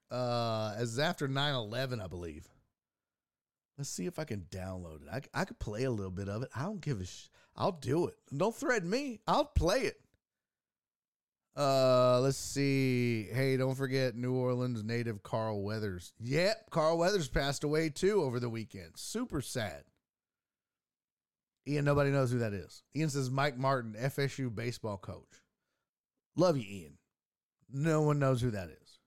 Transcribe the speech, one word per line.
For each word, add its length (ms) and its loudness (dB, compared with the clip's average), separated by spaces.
uh, 680 0
as 220 -2
after 280 0
nine 280 0
eleven, 480 -4
I 60 -8
believe. 380 -8
Let's 100 -8
see 160 -6
if 140 -6
I 60 -6
can 260 -6
download 520 -8
it. 80 -18
I, 120 -6
I 140 -2
could 120 -16
play 260 -4
a 60 0
little 200 -2
bit 180 -6
of 140 -4
it. 120 -8
I 100 -4
don't 180 -6
give 180 -4
a 60 -6
sh-, 240 -16
I'll 160 0
do 360 0
it. 80 -10
Don't 180 2
threaten 360 0
me. 360 -2
I'll 200 4
play 360 2
it. 160 -2
Uh, 640 6
let's 180 2
see. 880 2
Hey, 320 2
don't 180 2
forget 400 0
New 200 -2
Orleans 500 0
native 380 -2
Carl 400 -2
Weathers. 580 -4
Yep, 500 0
Carl 260 4
Weathers 320 2
passed 360 -2
away, 260 2
too, 320 2
over 160 0
the 100 -2
weekend. 460 -8
Super 480 -4
sad. 400 -6
Ian, 180 0
nobody 260 4
knows 200 4
who 80 0
that 140 0
is. 300 -10
Ian 160 0
says, 200 -2
"Mike 280 0
Martin, 400 0
F 200 -2
S 200 -2
U 100 -2
baseball 480 -6
coach." 460 -14
Love 200 6
you, 80 -2
Ian. 340 -12
No 340 4
one 160 4
knows 220 4
who 120 2
that 180 -6
is. 360 -20